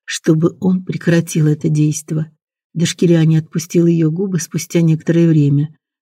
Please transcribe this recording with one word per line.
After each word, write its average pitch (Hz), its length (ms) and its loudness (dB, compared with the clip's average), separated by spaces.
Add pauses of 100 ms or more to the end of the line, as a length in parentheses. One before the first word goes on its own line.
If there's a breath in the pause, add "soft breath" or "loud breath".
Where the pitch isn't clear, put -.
чтобы - 560 -2
он 185 240 -2
прекратил 165 600 -2
это 156 240 -2
действо. 151 560 -2 (480)
Дашкиряни 160 600 2
отпустил 170 500 -2
ее 165 240 2
губы 185 280 -4
спустя - 440 -4
некоторое 165 440 2
время. 147 480 2 (280)